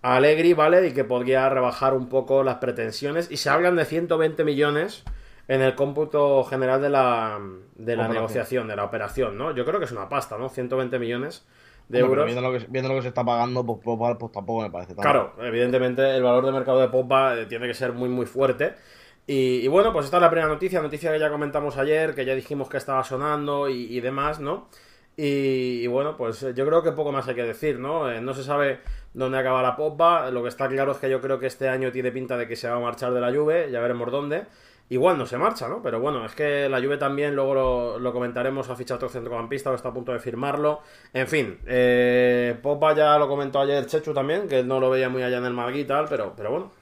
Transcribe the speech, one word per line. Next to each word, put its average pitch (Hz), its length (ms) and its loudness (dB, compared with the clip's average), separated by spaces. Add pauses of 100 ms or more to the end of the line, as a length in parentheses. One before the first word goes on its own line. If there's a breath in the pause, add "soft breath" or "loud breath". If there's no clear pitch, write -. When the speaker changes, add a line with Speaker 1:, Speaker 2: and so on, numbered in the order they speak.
Speaker 1:
a 127 140 2
Allegri, 156 400 6
¿vale? 165 320 6
Y 135 60 -2
que 135 100 0
podría 127 460 2
rebajar 131 440 2
un 127 160 -2
poco 131 340 2
las 127 120 0
pretensiones. 123 760 -4
Y 147 80 -8
se 143 140 0
hablan 175 240 4
de 160 100 2
ciento 165 320 -2
veinte 160 260 2
millones 147 600 0 (440 loud breath)
en 135 140 2
el 131 140 4
cómputo 143 720 2
general 131 360 0
de 143 80 0
la, 117 500 2 (360)
de 113 200 -4
la 113 100 0
Speaker 2:
Operación. 113 100 -2
Speaker 1:
negociación, 113 540 -2
de 104 60 -6
la 101 100 -2
operación, 107 520 -4
¿no? 151 160 -4
Yo 123 120 -2
creo 131 120 -2
que 120 80 -2
es 117 60 -10
una 98 180 -8
pasta, 120 300 -6
¿no? 127 100 -6
Ciento 127 280 -4
veinte 127 200 -2
millones 123 480 -6 (440 soft breath)
de 123 120 2
Speaker 2:
Hombre, 131 80 6
pero 135 120 4
Speaker 1:
euros. 151 40 4
Speaker 2:
viendo 123 160 -2
lo 127 160 -2
que, 113 140 -6
viendo 131 180 -2
lo 135 60 0
que 131 80 -2
se 127 60 -6
está 123 140 -2
pagando, 123 400 0
pues, 117 200 -4
Pogba, 117 340 0
pues, 117 140 -12
tampoco 110 320 -4
me 98 80 -8
parece 87 240 -12
tanto. 101 80 -6
Speaker 1:
Claro, 139 360 2
evidentemente 123 760 2
el 127 80 2
valor 123 240 4
de 135 60 2
mercado 131 280 2
de 127 60 4
Pogba, 131 500 2
eh, 113 80 -6
tiene 117 220 -6
que 117 80 -4
ser 123 180 -4
muy, 123 160 -4
muy 123 160 -2
fuerte. 131 480 0 (540 loud breath)
Y, 127 320 2
y 120 80 0
bueno, 196 260 4
pues 147 120 0
esta 170 120 0
es 180 40 6
la 170 100 8
primera 160 200 2
noticia, 180 300 -2
noticia 151 300 -4
que 156 80 0
ya 151 100 0
comentamos 147 480 -4
ayer, 151 380 0
que 131 100 -4
ya 131 80 0
dijimos 135 360 -6
que 143 80 -6
estaba 131 260 -2
sonando 143 680 -2
y, 123 140 -4 (120)
y 123 60 -2
demás, 139 380 -2
¿no? 151 280 -6 (480 soft breath)
Y, 135 680 0
y 120 40 -2
bueno, 139 300 -2
pues, 113 240 -4
eh, 131 140 -4
yo 135 100 0
creo 160 160 4
que 160 100 0
poco 147 200 2
más 131 160 -4
hay 123 80 -2
que 120 80 -4
decir, 120 360 -2
¿no? 143 320 -2
Eh, 113 80 -6
no 127 140 -4
se 135 100 -8
sabe 139 360 0 (340 loud breath)
dónde 131 240 -2
acabará 127 380 2
Pogba. 151 560 2
Lo 123 100 -2
que 120 80 -4
está 135 180 -4
claro 135 260 0
es 135 40 -4
que 135 120 -2
yo 131 120 2
creo 135 160 -2
que 123 80 -6
este 131 240 -2
año 131 220 -2
tiene 127 200 -2
pinta 127 240 -6
de 123 120 -4
que 117 80 -8
se 120 120 -8
va 120 100 -2
a - 20 0
marchar 120 340 -2
de 123 80 0
la 123 100 0
Juve, 151 400 2
ya 120 80 -4
veremos 120 320 -2
dónde. 147 340 -4 (440 soft breath)
Igual 151 300 2
no 117 80 -2
se 123 100 -6
marcha, 170 320 -2
¿no? 220 140 -6
Pero 113 160 -2
bueno, 131 260 -2
es 110 80 -12
que 143 340 0
la 131 140 0
Juve 139 160 0
también, 143 380 -2
luego 135 180 0
lo, 123 460 0
lo 123 120 -2
comentaremos, 123 580 -4
ha 123 60 -6
fichado 123 220 -6
otro 123 120 -6
centrocampista 120 600 -6
o 127 60 0
está 127 140 -8
a 117 40 -10
punto 123 200 -8
de 117 60 -4
firmarlo. 143 600 -2 (320 loud breath)
En 131 140 0
fin, 113 400 -2
eh, 123 920 4
Pogba 147 340 2
ya 151 240 6
lo 143 80 4
comentó 139 320 -2
ayer 139 260 2
Chechu 151 280 -2
también, 151 340 -2
que 139 120 2
él 123 80 0
no 131 120 0
lo 131 100 4
veía 131 200 2
muy 127 140 -2
allá 123 140 -2
en 123 80 -4
el 123 80 -2
Madrid 123 280 -4
y 143 40 -4
tal, 143 240 0
pero, 104 260 -4
pero 107 160 -6
bueno. 190 200 -6 (100)